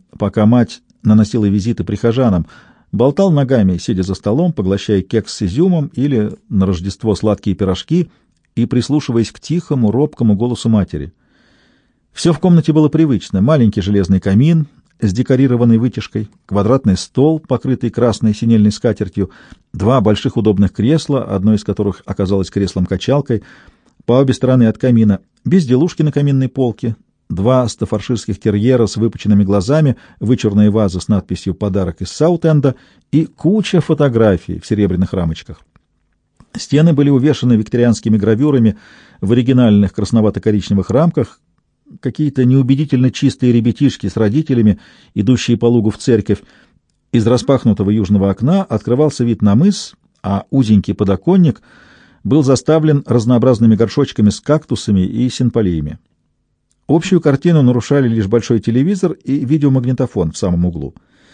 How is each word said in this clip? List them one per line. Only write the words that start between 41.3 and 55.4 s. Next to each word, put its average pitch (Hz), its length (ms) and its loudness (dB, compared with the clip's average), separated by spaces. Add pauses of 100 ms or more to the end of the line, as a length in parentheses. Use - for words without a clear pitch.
какие-то 135 420 -2
неубедительно 131 680 2
чистые 127 420 0
ребятишки 117 540 0
с - 100 -6
родителями, 113 640 0 (340)
идущие 117 440 0
по 117 80 -4
лугу 117 240 2
в - 80 -6
церковь. 107 440 -2 (720)
Из 117 120 0
распахнутого 117 640 0
южного 101 400 0
окна 151 340 0
открывался 127 600 -2
вид 117 180 -2
на 104 140 2
мыс, 185 400 0 (280)
а 98 260 -4
узенький 107 440 2
подоконник 135 680 0 (640)
был 135 200 2
заставлен 151 640 0
разнообразными 117 680 2
горшочками 110 540 0
с - 100 -4
кактусами 123 640 -2
и 110 280 -2
синполиями. 92 680 -2 (880)